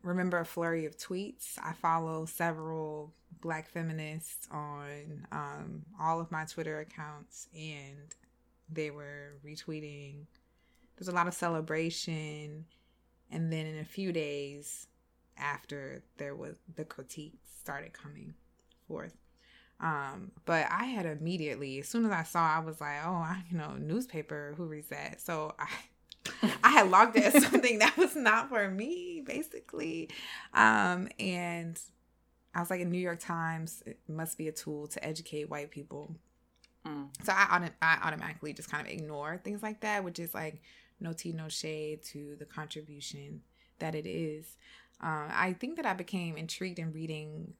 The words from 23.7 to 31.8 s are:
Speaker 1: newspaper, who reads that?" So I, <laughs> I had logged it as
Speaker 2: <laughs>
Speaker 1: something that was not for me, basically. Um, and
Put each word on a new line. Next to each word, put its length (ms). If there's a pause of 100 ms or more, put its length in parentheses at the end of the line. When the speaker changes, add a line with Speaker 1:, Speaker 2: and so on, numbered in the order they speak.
Speaker 1:
newspaper, 800
who 100
reads 240
that?" 300
So 400
I, 80 (880)
<laughs> 100
I 60
had 200
logged 280
it 60 (120)
as 80
Speaker 2:
<laughs> 60
Speaker 1:
something 300
that 180
was 180
not 340
for 200
me, 560
basically. 840 (440)
Um, 560 (100)
and 580 (760)